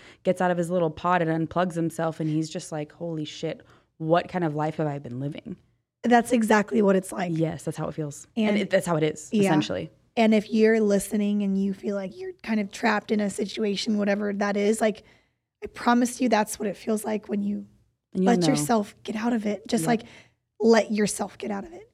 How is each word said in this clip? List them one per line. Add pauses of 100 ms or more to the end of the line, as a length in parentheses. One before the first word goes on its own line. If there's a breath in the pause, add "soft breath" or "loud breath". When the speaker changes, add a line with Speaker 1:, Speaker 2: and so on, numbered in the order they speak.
(220 loud breath)
Speaker 1:
gets
out
of
his
little
pod
and
unplugs
himself,
and
he's
just
like,
"Holy
shit, (360 soft breath)
what
kind
of
life
have
I
been
living?" (480)
Speaker 2:
That's
exactly
what
it's
like.
Speaker 1:
Yes,
that's
how
it
feels.
And
Speaker 2:
And
Speaker 1:
it,
that's
how
it
is,
Speaker 2:
Yeah.
Speaker 1:
essentially. (260)
Speaker 2:
And
if
you're
listening
and
you
feel
like
you're (100)
kind
of
trapped
in
a
situation,
whatever
that
is,
like, (640 soft breath)
I
promise
you
that's
what
it
feels
like
when
you (460)
Speaker 1:
And
you'll
Speaker 2:
let
Speaker 1:
know.
Speaker 2:
yourself
get
out
of
it.
Just,
Speaker 1:
Yep.
Speaker 2:
like, (580 loud breath)
let
yourself
get
out
of
it.